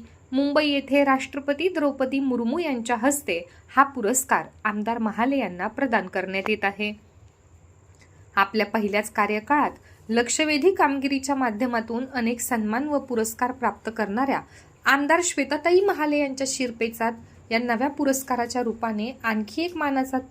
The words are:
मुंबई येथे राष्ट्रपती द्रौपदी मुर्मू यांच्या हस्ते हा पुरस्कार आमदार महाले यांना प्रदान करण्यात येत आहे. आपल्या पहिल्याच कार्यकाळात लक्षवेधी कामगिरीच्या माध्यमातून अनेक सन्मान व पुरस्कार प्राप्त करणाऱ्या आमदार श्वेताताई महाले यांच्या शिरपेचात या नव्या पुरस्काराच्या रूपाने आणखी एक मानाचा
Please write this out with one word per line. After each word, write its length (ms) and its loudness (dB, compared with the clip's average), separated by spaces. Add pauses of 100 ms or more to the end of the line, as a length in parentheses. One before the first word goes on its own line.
(320)
मुंबई 360 2
येथे 360 2
राष्ट्रपती 640 0
द्रौपदी 520 0
मुर्मू 400 0
यांच्या 360 -2
हस्ते 440 0 (360)
हा 80 6
पुरस्कार 640 0 (200)
आमदार 320 -2
महाले 400 0
यांना 300 -2
प्रदान 400 0
करण्यात 420 -4
येत 140 0
आहे. 300 -2 (1400)
आपल्या 300 2
पहिल्याच 460 0
कार्यकाळात 600 2 (380)
लक्षवेधी 600 2
कामगिरीच्या 640 0
माध्यमातून 760 -2
अनेक 260 0
सन्मान 480 -2
व 120 0
पुरस्कार 520 -2
प्राप्त 460 -4
करणाऱ्या 440 0 (440)
आमदार 380 4
श्वेताताई 580 2
महाले 380 2
यांच्या 300 -2
शिरपेचात 640 -2 (400)
या 80 2
नव्या 280 0
पुरस्काराच्या 720 0
रूपाने 500 -2 (120)
आणखी 380 -2
एक 160 -4
मानाचा 420 0 (120)